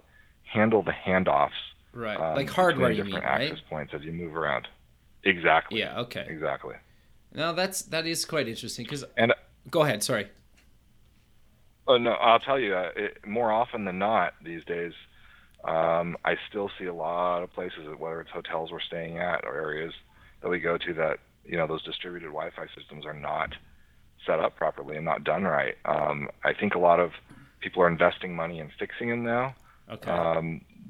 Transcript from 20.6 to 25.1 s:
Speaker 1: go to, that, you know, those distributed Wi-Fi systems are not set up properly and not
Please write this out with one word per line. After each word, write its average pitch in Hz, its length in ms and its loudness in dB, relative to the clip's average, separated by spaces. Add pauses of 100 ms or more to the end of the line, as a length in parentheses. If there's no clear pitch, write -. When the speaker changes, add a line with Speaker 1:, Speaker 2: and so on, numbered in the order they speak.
Speaker 1:
go 85 180 0
to, 87 160 -4
that, 80 240 0 (260)
you 87 120 -6
know, 82 100 2
those 80 160 -2
distributed 85 440 -10
Wi-Fi 78 400 -8 (100)
systems 76 300 -16
are 76 80 -10
not 73 400 -4 (720)
set 82 140 2
up - 160 0
properly 73 400 -2
and 78 80 -4
not 78 200 0